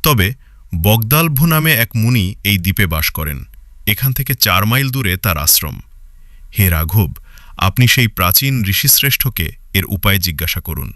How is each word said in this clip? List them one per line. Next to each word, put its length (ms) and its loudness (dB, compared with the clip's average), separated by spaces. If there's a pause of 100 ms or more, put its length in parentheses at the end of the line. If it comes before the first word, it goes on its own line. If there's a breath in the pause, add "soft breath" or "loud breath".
তবে 320 2 (400)
বগদালভ 680 2
নামে 280 2
এক 240 0
মুনি 380 0 (100)
এই 140 2
দ্বীপে 280 0
বাস 240 -2
করেন। 340 -8 (420)
এখান 260 -2
থেকে 220 -4
চার 320 2
মাইল 240 2
দূরে 260 -2
তার 220 -2
আশ্রম। 420 -2 (800)
হে 120 4
রাঘব, 440 0 (420 soft breath)
আপনি 320 2
সেই 200 4
প্রাচীন 560 0
ঋষিশ্রেষ্ঠকে 880 0 (200)
এর 160 2
উপায় 300 0
জিজ্ঞাসা 420 -4
করুন। 360 -8